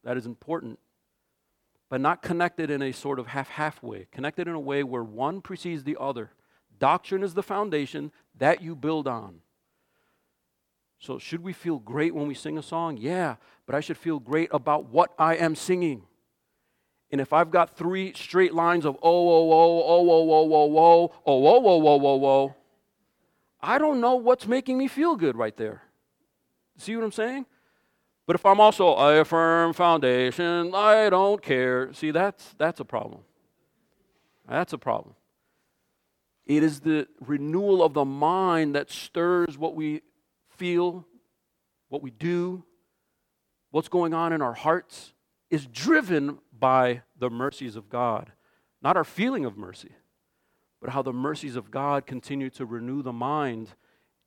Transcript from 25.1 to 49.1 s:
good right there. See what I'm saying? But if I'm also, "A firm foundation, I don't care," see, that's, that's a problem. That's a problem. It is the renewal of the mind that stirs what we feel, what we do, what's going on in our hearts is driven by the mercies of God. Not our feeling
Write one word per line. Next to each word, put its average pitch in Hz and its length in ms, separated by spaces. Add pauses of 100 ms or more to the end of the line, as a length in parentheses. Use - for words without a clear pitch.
good 147 180
right 113 220
there. 107 240 (960)
See 220 180
what 233 80
I'm 214 80
saying? 247 360 (760)
But 170 120
if - 80
I'm 202 160
also, 208 320
"A 151 320
firm 165 480
foundation, 170 1000
I 214 360
don't 196 320
care," 127 500
see, 156 200
that's, 185 460
that's 165 220
a 131 60
problem. 107 400 (1200)
That's 147 240
a 156 60
problem. 110 380 (1300)
It 151 180
is 151 160
the 151 300 (100)
renewal 165 640
of 156 100
the 143 120
mind 160 680
that 143 140
stirs 170 680
what 160 180
we 156 260 (600)
feel, 175 420 (840)
what 143 120
we 135 80
do, 175 540 (1080)
what's 156 180
going 170 240
on 165 180
in 160 100
our 120 120
hearts - 600 (360)
is 151 160
driven 156 720 (180)
by 127 440 (180)
the 123 100
mercies 123 460
of 107 140
God. 120 420 (500)
Not 151 140
our 165 80
feeling 220 400